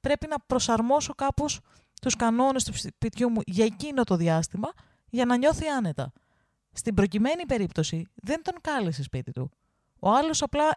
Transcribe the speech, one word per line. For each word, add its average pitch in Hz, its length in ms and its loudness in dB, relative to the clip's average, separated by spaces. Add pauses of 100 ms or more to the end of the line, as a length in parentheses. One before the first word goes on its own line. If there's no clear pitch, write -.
πρέπει 294 260 0
να 311 100 2 (100)
προσαρμόσω 247 680 2
κάπως 277 460 -2 (420)
τους 233 140 0
κανόνες 240 480 2
του - 120 -8
σπιτιού - 540 -2
μου 220 160 0
για 196 180 2
εκείνο 247 400 0
το 190 120 0
διάστημα, 170 520 0 (420)
για 240 140 0
να 247 120 4
νιώθει 311 300 2
άνετα. 185 460 -2 (600)
Στην - 220 -4
προκειμένη 220 520 2
περίπτωση, 175 680 -2
δεν 302 280 -6
τον 359 180 -4
κάλεσε 190 420 -4
σπίτι 127 300 -8
του. 127 180 -6 (480)
Ο - 120 0
άλλος 302 320 2
απλά 285 220 0 (120)